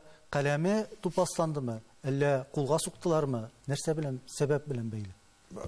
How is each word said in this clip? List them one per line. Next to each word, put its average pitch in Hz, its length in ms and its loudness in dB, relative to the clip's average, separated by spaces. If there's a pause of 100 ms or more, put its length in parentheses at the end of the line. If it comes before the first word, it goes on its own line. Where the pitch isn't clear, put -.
(300)
каләме 151 580 2 (140)
тупасландымы? 156 800 0 (240)
Әллә 139 480 2
кулга 147 260 2
суктылармы? 147 720 0 (180)
Нәрсә 143 280 0
белән, 143 320 -2
сәбәп 147 400 0
белән 117 220 -4
бәйле? 104 240 -8 (540)